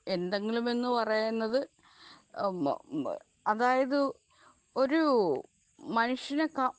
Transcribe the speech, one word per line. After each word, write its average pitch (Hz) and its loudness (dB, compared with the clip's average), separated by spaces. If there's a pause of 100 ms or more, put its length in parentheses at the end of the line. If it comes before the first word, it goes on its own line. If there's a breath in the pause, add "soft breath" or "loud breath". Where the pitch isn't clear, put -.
എന്തെങ്കിലും 202 -2
എന്ന് 240 0
പറയുന്നത്, 220 0 (840 loud breath)
ഉം, 180 -2
ഉം, 135 -4 (420)
അതായത് 254 2 (760 soft breath)
ഒരു 277 2 (800)
മനുഷ്യനെ 254 -2
ക-, 269 -2